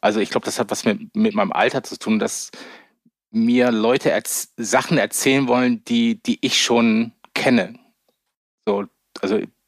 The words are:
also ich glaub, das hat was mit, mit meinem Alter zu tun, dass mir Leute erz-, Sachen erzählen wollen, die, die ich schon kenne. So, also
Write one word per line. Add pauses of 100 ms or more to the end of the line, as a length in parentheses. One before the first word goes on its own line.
also
ich
glaub,
das
hat
was
mit,
mit
meinem
Alter
zu
tun,
dass (800)
mir
Leute
erz-,
Sachen
erzählen
wollen,
die,
die
ich
schon (220)
kenne. (920)
So, (340)
also (280)